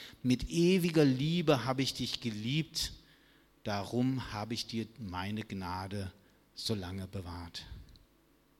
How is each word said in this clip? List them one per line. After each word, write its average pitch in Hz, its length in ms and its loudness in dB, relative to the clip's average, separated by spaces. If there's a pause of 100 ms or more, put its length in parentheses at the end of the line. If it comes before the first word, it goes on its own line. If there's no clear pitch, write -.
(240)
"Mit 127 260 2
ewiger 170 560 6
Liebe 143 600 4
habe 131 160 2
ich 127 120 0
dich - 280 -4
geliebt, 120 720 -2 (720)
darum 113 680 0
habe 107 220 -6
ich - 140 -6
dir 113 200 -4 (100)
meine 101 460 -4
Gnade 95 680 -6 (440)
so - 200 -2
lange 92 320 -6
bewahrt." 87 580 -10 (960)